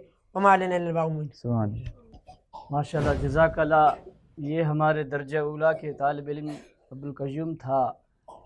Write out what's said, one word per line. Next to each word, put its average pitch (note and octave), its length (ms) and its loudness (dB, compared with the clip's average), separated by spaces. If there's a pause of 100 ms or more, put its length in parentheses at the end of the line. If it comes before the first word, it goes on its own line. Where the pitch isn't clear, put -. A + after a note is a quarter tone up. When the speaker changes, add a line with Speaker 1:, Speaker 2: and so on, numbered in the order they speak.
(340)
Speaker 1:
وما G3 220 6
لنا F#3 200 2
الا - 0 -
البلاغ E3 320 0
المبین۔ D3+ 280 -4
Speaker 2:
سبحان A#2 340 -2
اللہ۔ A#2 200 -8 (840)
Speaker 3:
ماشاءاللہ، C#3+ 560 -2
جزاک D#3+ 320 4
اللہ۔ D#3 300 6 (480)
یہ D#3 240 -2
ہمارے D#3 420 2
درجہ C#3+ 340 -4
اولیٰ D3+ 340 0 (100)
کے D3+ 120 -6
طالب C#3+ 340 -2
علم D3+ 220 -8 (420)
عبدالقیوم C#3 640 -8
تھا، C3 360 0 (540)